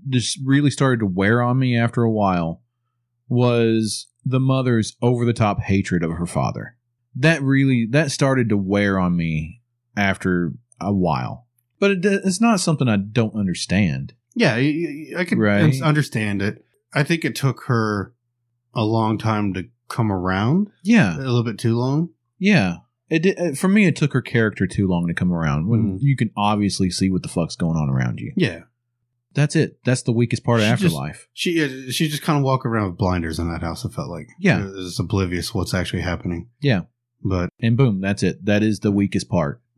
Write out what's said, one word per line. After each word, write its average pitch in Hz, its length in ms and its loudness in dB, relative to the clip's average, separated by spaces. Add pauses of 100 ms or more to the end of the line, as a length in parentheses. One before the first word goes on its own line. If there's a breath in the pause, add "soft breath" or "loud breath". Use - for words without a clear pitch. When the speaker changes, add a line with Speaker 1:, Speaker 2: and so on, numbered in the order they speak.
Speaker 1:
just 123 340 -2
really 139 280 4
started 127 280 2
to 110 60 0
wear 98 360 2
on 123 160 2
me 127 200 2
after 117 260 0
a 113 80 2
while 90 480 0 (720)
was 117 760 2 (180)
the 131 140 0
mother's 127 600 2
over-the-top 117 600 2
hatred 95 420 0
of 82 80 -2
her 85 140 -4
father. 60 520 -4 (380)
That 151 260 2
really, 135 500 2
that 143 200 2
started 131 380 2
to 104 80 2
wear 98 420 2
on 90 160 2
me 80 460 -4 (340)
after 92 580 0 (280)
a 95 120 -2
while. 73 540 -2 (320)
But 202 120 2
it, 185 140 -2
it's 196 360 0
not 226 180 4
something 147 280 0
I 107 100 2
don't 107 380 -2
understand. 87 800 -2 (220)
Speaker 2:
Yeah, 165 200 2
y-, 147 580 -2
y-, 170 60 -6
I 180 60 -4
could - 140 0
Speaker 1:
Right. 104 240 2
Speaker 2:
un-, 135 200 2
understand 117 580 0
it. 101 240 -6 (280)
I 143 100 2
think 165 220 -2
it 131 100 -4
took - 300 -2
her 107 480 0 (600)
a 117 100 -2
long 110 340 0
time 104 360 -2
to 90 120 -8 (240)
come 107 220 -2
around. 98 580 0 (140)
Speaker 1:
Yeah. 175 320 4
Speaker 2:
A - 40 -8
little 123 240 0
bit 110 160 -6
too 113 180 0
long. 139 320 0 (300)
Speaker 1:
Yeah. 170 380 2 (320)
It 165 100 0
di-, 185 160 2
uh, 165 200 -4
for 185 120 -2
me, 202 180 4
it 147 100 2
took 147 180 0
her 127 80 0
character 110 440 0
too 98 220 0
long 87 200 0
to 85 60 -2
come 90 200 0
around 80 340 0
when 113 160 2
Speaker 2:
Mm-hmm. 95 220 -2
Speaker 1:
you 139 100 2
can 120 220 -2
obviously 101 520 0
see 95 220 0
what 92 120 -2
the 78 60 -12
fuck's 82 260 -4
going 82 220 -2
on 73 120 0
around 62 300 -2
you. - 160 -10
Speaker 2:
Yeah. 87 260 -2 (760)
Speaker 1:
That's 143 200 0
it. 147 280 -2
That's 127 200 0
the 127 80 0
weakest 117 320 0
part 120 160 2
of 107 60 4
Speaker 2:
She 107 40 4
just 120 140 2
Speaker 1:
Afterlife. 76 500 -2
Speaker 2:
she, 165 300 -2
uh, 131 280 -6
she 156 160 0
just 147 160 -6
kinda 147 200 2
walked 131 240 0
around 110 220 0
with 87 100 -8
blinders 85 400 0
in 85 120 -2
that 76 100 -6
house, 85 220 -6
it 113 80 -8
felt - 180 -8
like. 82 180 -12 (120)
Speaker 1:
Yeah. 160 240 2
Speaker 2:
It 98 100 -8
was 92 260 -8
oblivious 90 560 -2
what's 87 180 -2
actually 90 300 -4
happening. 87 460 -6 (120)
Speaker 1:
Yeah. 120 200 0 (420)
Speaker 2:
But 92 260 -2 (100)
Speaker 1:
And 117 180 2
boom, 113 240 2
that's 98 200 -2
it. 90 240 -2
That 104 180 4
is 107 180 0
the 104 100 2
weakest 101 380 0
part. 76 320 -2 (160)